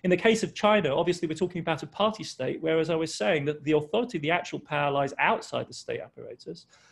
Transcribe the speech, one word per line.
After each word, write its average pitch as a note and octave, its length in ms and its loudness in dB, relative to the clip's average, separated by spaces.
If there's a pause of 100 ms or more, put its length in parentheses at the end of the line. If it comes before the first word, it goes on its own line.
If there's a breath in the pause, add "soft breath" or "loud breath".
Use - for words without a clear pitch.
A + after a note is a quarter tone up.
in F#3 60 2
the F3+ 60 6
case A3 280 4
of D3+ 100 -6
China, G#3 400 4
obviously E3+ 320 0
we're D#3 80 -4
talking F3 260 -2
about E3 220 -2
a D#3 60 -8
party G#3 340 0
state, C3+ 380 -4
whereas D#3+ 300 2
I E3+ 40 2
was D#3+ 180 -2
saying E3+ 340 0
that D3+ 180 -4
the D3+ 80 2
authority, F3+ 460 0
the D3 120 -2
actual F3 300 -2
power D3 320 0
lies C#3 260 0
outside C#3 500 0
the B2 60 -18
state - 260 -8
apparatus. B2 680 -16 (260 soft breath)